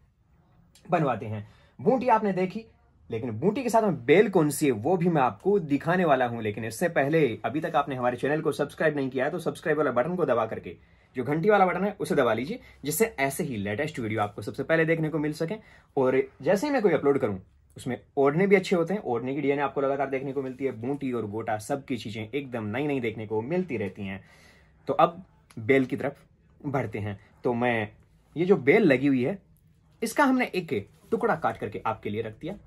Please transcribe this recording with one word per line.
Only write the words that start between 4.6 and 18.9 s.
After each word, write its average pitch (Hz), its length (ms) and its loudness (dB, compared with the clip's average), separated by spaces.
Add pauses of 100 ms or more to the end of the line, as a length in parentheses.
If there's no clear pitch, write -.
है 131 80 6
वो 135 220 0
भी 175 120 2
मैं 160 140 2
आपको 180 380 2
दिखाने 160 440 0
वाला 131 220 4
हूं। 117 160 -4
लेकिन 107 220 -4
इससे 113 240 -2
पहले 156 300 2 (260)
अभी 131 160 -2
तक 165 160 -2
आपने 143 200 0
हमारे 123 200 0
चैनल 143 240 0
को 151 120 0
सब्सक्राइब 151 440 0
नहीं 135 140 -2
किया 127 140 0
है 151 60 -2
तो 175 80 -4
सब्सक्राइब 151 400 -2
वाला 143 140 2
बटन 156 240 0
को 175 100 0
दबा 117 200 2
करके 101 280 -10 (420)
जो 127 80 -4
घंटी 160 260 0
वाला 196 160 6
बटन 180 180 0
है 202 160 -2
उसे - 140 -2
दबा 123 200 4
लीजिए, 147 260 -6 (240)
जिससे 147 200 0 (140)
ऐसे 139 260 -2
ही 135 120 -6
लेटेस्ट 104 420 -4
वीडियो 110 220 -2
आपको 104 220 -4
सबसे 127 200 -6
पहले 160 220 2
देखने 160 240 0
को 156 100 -4
मिल 151 160 -2
सके। 165 200 -6 (420)
और 131 240 2 (220)
जैसे 196 240 2
ही 294 60 0
मैं 262 100 0
कोई 196 100 4
अपलोड 139 260 4
करूं 104 200 -2 (380)
उसमें 120 220 -6 (180)
ओढ़ने 143 300 4
भी 196 100 6
अच्छे 190 200 2
होते 170 180 0